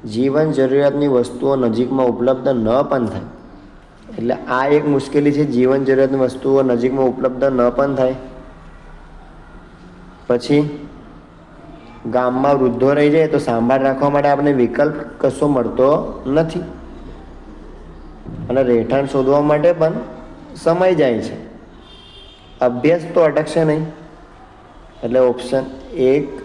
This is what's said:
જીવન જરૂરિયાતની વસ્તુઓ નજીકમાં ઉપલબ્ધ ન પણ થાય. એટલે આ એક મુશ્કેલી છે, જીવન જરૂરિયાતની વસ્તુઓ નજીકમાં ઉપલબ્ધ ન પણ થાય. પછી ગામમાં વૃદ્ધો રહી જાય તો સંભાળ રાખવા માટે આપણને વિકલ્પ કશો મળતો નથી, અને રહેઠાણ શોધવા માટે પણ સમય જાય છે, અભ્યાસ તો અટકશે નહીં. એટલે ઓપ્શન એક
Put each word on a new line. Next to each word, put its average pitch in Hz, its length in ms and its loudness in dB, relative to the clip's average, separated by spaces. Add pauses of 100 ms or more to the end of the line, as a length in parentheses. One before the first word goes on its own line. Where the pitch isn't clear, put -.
જીવન 135 460 0
જરૂરિયાતની 139 560 2
વસ્તુઓ 135 480 0
નજીકમાં 127 500 0
ઉપલબ્ધ 123 420 0
ન 120 340 2
પણ 139 240 -2
થાય. 98 160 -8 (960)
એટલે 117 160 -2
આ 131 340 -2
એક 147 200 2
મુશ્કેલી 143 440 2
છે, 147 140 0
જીવન 131 380 2
જરૂરિયાતની 135 340 2
વસ્તુઓ 135 440 0
નજીકમાં 127 440 0
ઉપલબ્ધ 127 380 -2
ન 127 260 2
પણ 139 260 0
થાય. 131 200 0 (2000)
પછી 147 600 0 (1200)
ગામમાં 127 440 2
વૃદ્ધો 127 380 2
રહી 147 160 4
જાય 156 180 4
તો 151 120 0
સંભાળ 123 400 0
રાખવા 135 300 0
માટે 143 200 2
આપણને 143 240 2
વિકલ્પ 135 400 2 (260)
કશો 143 280 0
મળતો 131 800 0
નથી, 160 320 0 (1900)
અને 131 140 2
રહેઠાણ 123 420 2
શોધવા 135 360 2
માટે 151 300 4
પણ 160 200 0 (640)
સમય 180 400 2
જાય 127 260 2
છે, - 140 -8 (1200)
અભ્યાસ 127 420 0 (120)
તો 175 80 4
અટકશે 156 420 0
નહીં. 156 220 0 (1160)
એટલે 117 160 0
ઓપ્શન 127 440 0 (300)
એક 135 520 0